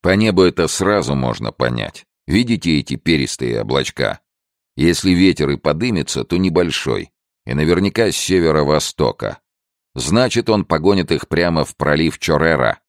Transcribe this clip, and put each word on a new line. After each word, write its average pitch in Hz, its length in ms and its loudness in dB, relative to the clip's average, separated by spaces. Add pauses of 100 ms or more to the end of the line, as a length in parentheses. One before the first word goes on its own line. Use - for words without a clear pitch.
По 92 140 2
небу 101 260 2
это 85 260 2
сразу 92 480 0
можно 58 360 -4
понять. 60 540 -6 (220)
Видите 90 520 0
эти 65 160 -6
перистые 64 680 -2
облачка? 60 600 -4 (540)
Если 87 360 2
ветер 87 400 4
и 71 60 -2
подымется, 78 640 -2
то 87 140 -4
небольшой, 80 760 -2 (340)
и 58 80 -6
наверняка 90 580 0
с - 40 -6
северо-востока. 76 1200 0 (540)
Значит, 113 560 0
он 104 160 2
погонит 87 460 0
их 76 160 -4
прямо 85 360 0
в - 120 -8
пролив 76 420 0
Чорера. 78 720 0